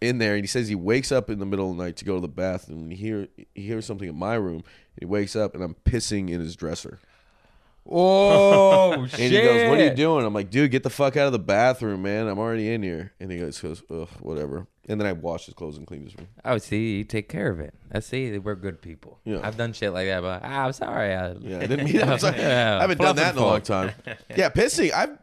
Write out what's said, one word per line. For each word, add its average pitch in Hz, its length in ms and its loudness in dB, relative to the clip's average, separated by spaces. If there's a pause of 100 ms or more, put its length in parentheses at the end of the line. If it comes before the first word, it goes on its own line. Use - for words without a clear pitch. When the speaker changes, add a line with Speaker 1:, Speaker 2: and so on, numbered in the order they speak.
Speaker 1:
in 120 160 0
there, 110 160 2
and 104 80 0
he 98 60 -4
says 120 220 -2
he 104 40 -4
wakes 107 380 -2
up 123 180 0
in 107 80 -6
the 98 80 -6
middle 98 240 -2
of 87 80 -6
the 90 60 -6
night 87 140 -8
to - 80 -16
go 95 100 -2
to 90 60 -4
the 90 60 -4
bathroom, 90 520 -6
and 82 120 -12
he 90 60 -12
hear, 104 300 -6 (260)
he - 80 -14
hears 110 240 -8
something 98 240 -10
in 76 80 -10
my 98 160 -4
room, 92 300 -4
and - 380 -20
he - 40 -10
wakes 101 300 -2
up, 104 180 -2
and 92 100 -8
I'm 80 120 -8 (100)
pissing 101 460 -2
in 87 80 -4
his 85 160 -8
dresser. - 420 -10 (920)
Speaker 2:
Oh, 196 1000 8
Speaker 1:
<laughs> 156 120 0
And 127 100 -6
he 123 180 2
goes, 233 380 6
"What 147 100 6
are - 40 6
you 302 60 6
Speaker 2:
shit. - 60 0
Speaker 1:
doing?" 147 300 2
I'm 104 80 -2
like, 101 160 -4
"Dude, 131 220 2
get 127 120 2
the 131 60 -4
fuck 139 260 0
out 143 120 4
of 135 40 0
the 117 80 0
bathroom, 104 640 2
man. 104 260 -2
I'm 98 100 -4
already 113 360 -2
in 110 100 -4
here." 90 340 -6
And 95 140 -12
he 87 60 -6
goes, 82 240 -8
goes, 82 280 -10
"Ugh, 82 200 -10 (100)
whatever." 76 480 -8 (220)
And 107 100 -4
then 104 80 0
I 95 60 -2
washed 82 320 -6
his - 100 -20
clothes 76 220 -12
and 71 100 -16
cleaned 73 160 -14
his - 140 -20
room. 87 100 -18 (160)
Speaker 2:
Oh, 123 140 -2
see, 107 400 -2
you 104 80 -4
take 107 240 -6
care 175 200 -4
of 82 120 -4
it. 73 120 -12 (160)
I 107 120 -6
see, 123 380 -6
we're 101 160 -6
good 92 260 -10
people. - 420 -20
Speaker 1:
Yeah. 104 180 -4
Speaker 2:
I've 110 140 -6
done 117 160 -4
shit 104 220 -4
like 92 140 -2
that, 92 140 -2
but, 90 220 -6
"Ah, 135 220 -4
I'm 131 80 -2
sorry." - 420 -4
I 92 240 -4
Speaker 1:
Yeah, 95 200 -10
I 107 60 -4
didn't 139 200 -2
mean 147 120 2
that. 196 120 2
I'm 123 100 2
sorry. 185 180 0
Speaker 2:
<laughs> 110 40 -4
Yeah, 117 360 2
Speaker 1:
I 92 40 0
haven't 185 180 2
done 185 160 4
that 160 200 2
in 131 60 0
a 110 40 4
long 107 160 4
Speaker 2:
fluff 98 320 -2 (120)
and - 0 -
Speaker 1:
time. 117 100 -12 (200)
Yeah, 185 140 2
pissing. 240 440 2
I've 285 300 -2